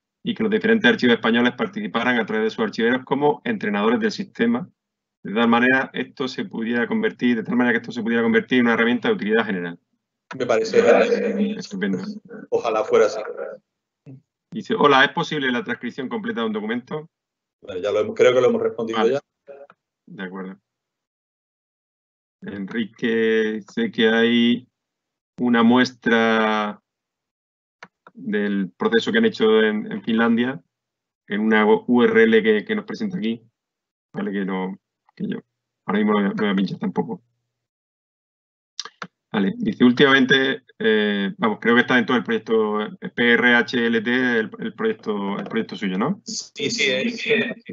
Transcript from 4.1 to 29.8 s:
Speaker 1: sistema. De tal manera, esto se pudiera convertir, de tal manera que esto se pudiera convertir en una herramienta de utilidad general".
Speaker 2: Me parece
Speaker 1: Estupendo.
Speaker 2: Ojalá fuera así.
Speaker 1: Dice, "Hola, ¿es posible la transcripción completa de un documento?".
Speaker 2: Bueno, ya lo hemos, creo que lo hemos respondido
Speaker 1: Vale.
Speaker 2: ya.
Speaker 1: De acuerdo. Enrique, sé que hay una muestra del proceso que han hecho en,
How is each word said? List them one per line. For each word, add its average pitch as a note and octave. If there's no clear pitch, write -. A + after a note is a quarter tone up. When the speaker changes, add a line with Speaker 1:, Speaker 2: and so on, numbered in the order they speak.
Speaker 1:
sistema. D#3
De F#3
tal A#2
manera, B2+
esto C3
se B2+
pudiera A#2
convertir, A2+
de G#2+
tal A2+
manera B2
que A2+
esto -
se A#2
pudiera A#2
convertir A2+
en A#2+
una A#2
herramienta A#2
de A2
utilidad G#2+
general". F2
Speaker 2:
Me B2
parece A2+
Speaker 1:
Estupendo. F#2+
Speaker 2:
Ojalá A2
fuera A2+
así. G#2+
Speaker 1:
Dice, A2
"Hola, C#3
¿es C#3
posible D3
la A#2+
transcripción A#2+
completa A2+
de A2+
un G#2+
documento?". A#2+
Speaker 2:
Bueno, -
ya G2+
lo G#2
hemos, A2
creo B2
que B2+
lo B2
hemos A2+
respondido A2
Speaker 1:
Vale. A#2
Speaker 2:
ya. C#3+
Speaker 1:
De C3
acuerdo. F#2+
Enrique, A2
sé A2+
que A2
hay A#2
una A#2+
muestra A2+
del G2+
proceso A2
que G#2+
han A2+
hecho A2
en, G#2+